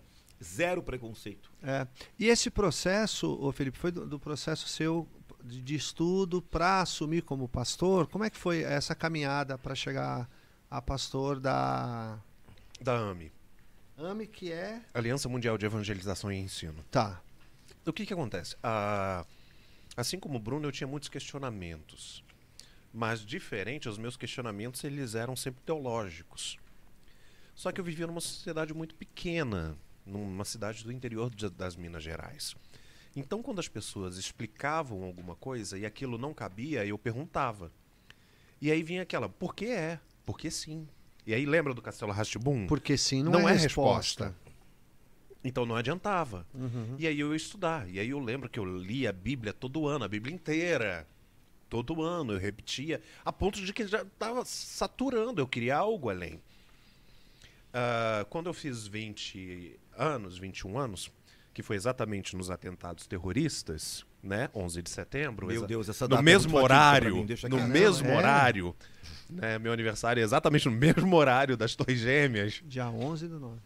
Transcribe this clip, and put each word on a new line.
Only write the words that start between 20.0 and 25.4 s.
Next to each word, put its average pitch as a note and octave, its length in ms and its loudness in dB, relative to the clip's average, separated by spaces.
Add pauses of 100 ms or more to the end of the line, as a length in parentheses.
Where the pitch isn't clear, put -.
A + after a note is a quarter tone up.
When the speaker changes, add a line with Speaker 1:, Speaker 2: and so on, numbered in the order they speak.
Speaker 3:
como D3+ 180 -6
o - 20 -2
Bruno, C#3 280 -2
eu C#3 40 -2
tinha C#3 160 -6
muitos C#3+ 220 -8
questionamentos. G#2 1120 -10 (720)
Mas, A2+ 320 -2
diferente, B2+ 640 -6
os G#2 80 -6
meus A#2 200 -8
questionamentos, A#2+ 640 -6
eles C#3 320 -4
eram A#2+ 200 -2
sempre - 300 -8